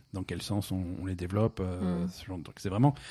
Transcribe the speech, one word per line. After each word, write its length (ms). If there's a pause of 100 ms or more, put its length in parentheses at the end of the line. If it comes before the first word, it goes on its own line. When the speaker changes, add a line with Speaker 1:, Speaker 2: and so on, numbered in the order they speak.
(140)
Speaker 1:
dans 100
quel 180
sens 300
on, 120 (180)
on 40
les 100
développe, 460
euh, 440
Speaker 2:
Mm. 40
Speaker 1:
ce 160
genre 120
de 60
truc. 160
C'est 100
vraiment 260 (160)